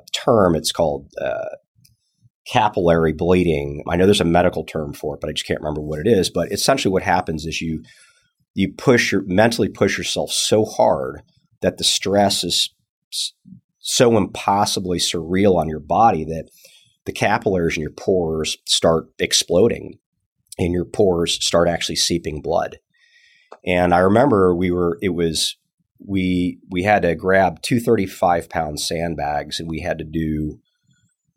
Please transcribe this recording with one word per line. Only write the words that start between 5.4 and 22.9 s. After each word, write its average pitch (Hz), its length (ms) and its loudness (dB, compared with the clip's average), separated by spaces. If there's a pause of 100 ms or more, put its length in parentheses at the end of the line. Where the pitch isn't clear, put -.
can't - 140 -4
remember 76 200 -6
what 76 180 -6
it 78 80 -2
is. 98 240 4
But 87 220 -4
essentially 101 400 0
what 92 100 0
happens 87 420 -2
is 82 160 -6
you, 80 220 -6 (720)
you 95 220 0
push 120 340 2
your, 98 160 0
mentally 110 420 2
push - 300 -2
yourself 85 320 -6
so - 340 2
hard 71 580 -2 (400)
that 92 160 -2
the 87 60 -4
stress 98 600 0
is - 280 -2 (400)
s-, - 200 -8 (480)
so 120 360 2
impossibly 98 840 -2
surreal 90 580 2
on 80 120 0
your 78 120 -6
body 87 440 2
that 80 240 -8 (560)
the - 80 -8
capillaries 98 640 0
in 80 60 -4
your 73 100 -8
pores 80 640 -2 (100)
start - 400 2 (120)
exploding - 760 0 (640)
and 87 140 0
your 87 120 0
pores 87 600 0
start 85 240 2
actually 85 280 -4
seeping 80 460 -4
blood. 80 360 -4 (840)